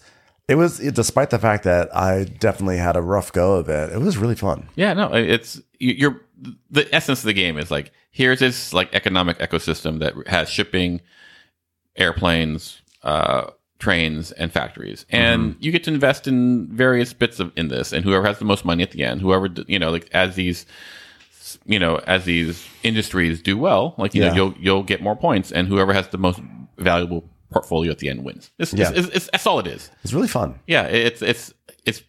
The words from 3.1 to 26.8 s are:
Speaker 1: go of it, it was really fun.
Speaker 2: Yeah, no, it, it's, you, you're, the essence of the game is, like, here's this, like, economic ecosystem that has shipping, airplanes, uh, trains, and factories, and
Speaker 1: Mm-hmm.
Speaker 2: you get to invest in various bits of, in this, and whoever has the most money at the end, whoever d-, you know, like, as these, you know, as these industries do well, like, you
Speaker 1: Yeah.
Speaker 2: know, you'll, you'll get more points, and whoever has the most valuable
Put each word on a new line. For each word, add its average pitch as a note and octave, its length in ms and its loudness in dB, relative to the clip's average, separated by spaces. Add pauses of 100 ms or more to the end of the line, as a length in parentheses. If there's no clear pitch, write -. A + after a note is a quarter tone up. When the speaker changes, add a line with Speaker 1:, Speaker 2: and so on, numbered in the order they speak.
Speaker 1:
go F#2 240 4
of D#2+ 140 0
it, D#2 240 -2
it G2 60 -4
was E3+ 180 0
really A2 180 0
fun. E2+ 400 -4
Speaker 2:
Yeah, F#3+ 180 0
no, G3 200 0
it, A2 160 2
it's, - 320 -2 (180)
you, B2+ 140 2
you're, C#3 280 0 (480)
the C#3+ 240 0
essence C#3+ 260 0
of - 60 -8
the G#2+ 80 0
game F2+ 240 0
is, D#2 140 -6
like, D2 200 -4 (180)
here's B2+ 300 2
this, B2+ 340 0
like, F#2 200 0
economic F#2 460 2
ecosystem D#2+ 600 -2
that D#2 160 -2 (120)
has E2+ 220 0
shipping, F2+ 500 -2 (960)
airplanes, E2+ 840 0 (220)
uh, C#2 440 0 (320)
trains, E2 540 -2
and E2+ 180 -6
factories, - 580 -6
and A#2 320 2 (120)
Speaker 1:
Mm-hmm. - 100 -14
Speaker 2:
you D#3 80 -2
get E3+ 140 0
to D#3+ 80 -2
invest C3+ 340 2
in B2 440 2
various A#2+ 420 2
bits - 260 -2
of, F2 160 -2
in E2 140 -2
this, B1+ 220 -4
and E2 140 -2
whoever G2 220 4
has G2+ 120 0
the G#2+ 60 -4
most G2+ 180 2
money E2+ 200 0
at - 80 -4
the - 120 -4
end, B1+ 180 -2
whoever F#2+ 260 2
d-, F2 200 -8
you F#2+ 120 0
know, E2 120 0
like, E2+ 220 -6
as F#2 220 2
these, F2+ 300 -2 (1000)
you G#2 140 2
know, E2 180 2 (100)
as F#2 180 2
these E2+ 400 0 (180)
industries F#2+ 580 0
do G2 160 0
well, C#3+ 400 2
like, G#2 160 -2
you G#2 80 4
Speaker 1:
Yeah. F#2 80 4
Speaker 2:
know, E2 60 2
you'll, F#2+ 240 2
you'll F#2+ 240 2
get F#2+ 180 -2
more G2+ 140 -2
points, C3 360 0
and F2+ 160 0
whoever G2 260 2
has F#2+ 160 0
the F#2+ 80 -8
most F#2 220 0 (380)
valuable F2 500 0 (240)